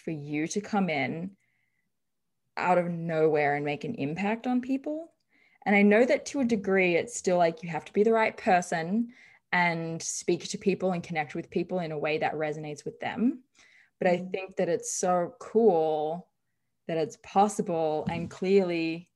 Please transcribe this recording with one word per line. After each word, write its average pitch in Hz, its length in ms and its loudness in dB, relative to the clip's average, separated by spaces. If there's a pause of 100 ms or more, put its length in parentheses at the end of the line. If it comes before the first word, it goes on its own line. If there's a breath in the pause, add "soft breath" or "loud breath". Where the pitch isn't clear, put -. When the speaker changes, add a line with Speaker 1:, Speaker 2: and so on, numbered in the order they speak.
Speaker 1:
for 165 60 -8
you 151 380 -4
to 208 120 -4
come 196 300 -2
in 156 460 -4 (1200)
out 180 220 2
of 175 120 0
nowhere 156 640 2
and 147 100 -4
make 147 200 -4
an 123 100 -6
impact 202 520 -4
on 247 140 0
people. 285 520 -6 (520 soft breath)
And 202 120 4
I 202 60 8
know 208 220 8
that 269 220 0
to 285 140 -4
a 254 40 2
degree, 190 520 2
it's - 200 -2
still, 180 220 2
like, 165 240 2
you 175 60 -8
have 156 160 -6
to - 80 -20
be 202 100 2
the 226 100 4
right 220 240 2
person 180 760 0 (400 loud breath)
and 165 500 0
speak - 460 -2
to 202 100 -8
people 185 340 0
and 170 100 -4
connect 156 320 -6
with 170 160 -8
people 180 300 -2
in 160 120 -6
a 151 60 -6
way 156 200 -2
that 151 160 -2
resonates 151 500 -6
with 143 160 -10
them. 226 420 -2 (560 soft breath)
But 185 100 2
I 175 100 4
Speaker 2:
Mm. 185 140 -8
Speaker 1:
think 190 240 -8
that 180 120 0
it's 156 240 -2
so 180 480 0
cool 160 880 2 (580)
that 165 100 -4
it's 151 260 -4
possible, 165 880 0
and 170 200 -6
clearly 175 840 2